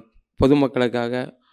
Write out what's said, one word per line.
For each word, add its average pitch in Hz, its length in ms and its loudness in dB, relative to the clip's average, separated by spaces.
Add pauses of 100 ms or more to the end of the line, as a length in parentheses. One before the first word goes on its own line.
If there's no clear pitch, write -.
(460)
பொதுமக்களுக்காக 123 880 0 (180)